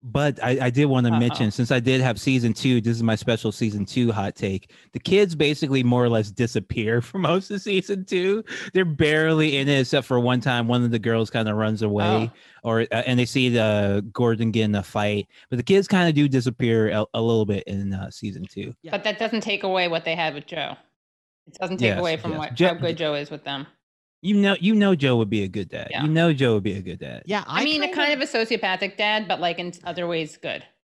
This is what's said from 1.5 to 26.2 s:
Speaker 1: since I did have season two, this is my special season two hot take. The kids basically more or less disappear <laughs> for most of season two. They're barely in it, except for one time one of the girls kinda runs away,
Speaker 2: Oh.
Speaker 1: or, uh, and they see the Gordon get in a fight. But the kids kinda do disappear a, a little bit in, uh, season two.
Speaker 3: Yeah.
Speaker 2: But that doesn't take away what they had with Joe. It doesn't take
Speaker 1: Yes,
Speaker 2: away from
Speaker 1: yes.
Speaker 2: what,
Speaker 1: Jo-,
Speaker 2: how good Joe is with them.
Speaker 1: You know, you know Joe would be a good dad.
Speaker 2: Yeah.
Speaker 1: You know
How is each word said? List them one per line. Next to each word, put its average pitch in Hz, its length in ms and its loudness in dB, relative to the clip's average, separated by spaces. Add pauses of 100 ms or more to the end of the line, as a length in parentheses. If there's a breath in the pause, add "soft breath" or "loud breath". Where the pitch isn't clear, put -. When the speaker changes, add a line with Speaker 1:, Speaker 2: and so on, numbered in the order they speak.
Speaker 1:
since 120 180 -2
I 131 80 4
did 131 220 2
have 127 200 0
season 120 340 2
two, 127 260 2
this 113 160 0
is 117 80 -2
my 113 100 4
special 110 380 -2
season 104 320 -2
two 120 260 0
hot 98 240 -4
take. 95 380 -6 (200 soft breath)
The 127 60 -10
kids 190 380 2
basically 143 480 2
more 123 180 4
or 120 60 4
less 110 240 2
disappear 113 680 -2
<laughs> - 0 -
for - 180 -8
most 185 340 0
of 196 100 -8
season 190 420 -2
two. 190 380 -2 (320 loud breath)
They're 185 100 4
barely 156 760 2
in 135 100 0
it, 139 140 4
except 135 260 0
for 127 100 2
one 123 220 2
time 120 260 0
one 123 160 2
of 120 80 2
the 117 80 0
girls 113 320 0
kinda 110 240 -2
runs 110 280 0
away, 107 500 0 (320 loud breath)
Speaker 2:
Oh. 120 40 -4
Speaker 1:
or, 113 120 2
uh, 113 260 -2
and 127 100 2
they 123 100 4
see 127 220 2
the 104 640 2
Gordon 113 380 0
get 110 140 0
in 104 100 0
a 101 80 0
fight. 104 460 -2 (220 soft breath)
But 123 80 -2
the 120 40 -4
kids 190 240 4
kinda 175 260 4
do 147 140 4
disappear 120 640 2
a, 107 240 0
a 117 80 -2
little 113 240 2
bit 98 220 -2
in, 98 260 -4
uh, 95 160 -8
season 92 400 -10
two. 131 320 -12
Speaker 3:
Yeah. 160 80 -16
Speaker 2:
But 202 140 -6
that 214 160 -4
doesn't 220 220 -4
take 202 200 -4
away 185 240 0
what 165 180 -2
they 165 120 -4
had 160 180 -2
with 143 120 -14
Joe. 156 280 -8 (720)
It - 140 -20
doesn't 185 160 -4
take 117 140 2
Speaker 1:
Yes, 92 100 0
Speaker 2:
away 165 160 0
from - 160 -6
Speaker 1:
yes. - 80 -6
Speaker 2:
what, - 140 -8
Speaker 1:
Jo-, 175 160 4
Speaker 2:
how 170 40 -4
good 165 220 -4
Joe 151 180 -2
is 147 160 -8
with 151 140 -14
them. 139 240 -8 (560)
Speaker 1:
You 202 120 2
know, 196 240 4
you 214 160 4
know 202 180 4
Joe 135 220 2
would 107 140 2
be 104 120 0
a 95 60 -4
good 92 200 -6
dad. - 220 -12
Speaker 2:
Yeah. - 140 -4
Speaker 1:
You 156 40 0
know 160 240 4